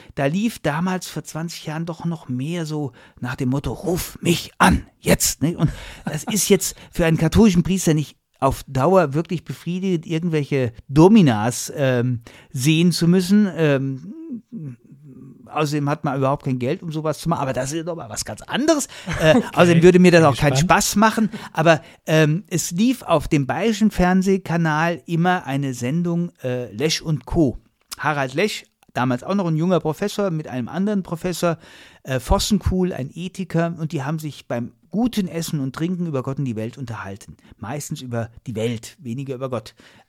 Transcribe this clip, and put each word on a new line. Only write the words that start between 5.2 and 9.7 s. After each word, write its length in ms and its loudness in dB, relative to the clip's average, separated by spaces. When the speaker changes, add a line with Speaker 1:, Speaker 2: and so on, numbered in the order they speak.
Speaker 1:
ne? 160 -2
Und 120 2
das 180 -6
ist 240 -2
jetzt 260 2
für 140 -2
einen 140 4
katholischen 460 4
Priester 280 0
nicht 240 -2
auf 260 0
Dauer 460 2
wirklich 320 -4
befriedigend, 600 -4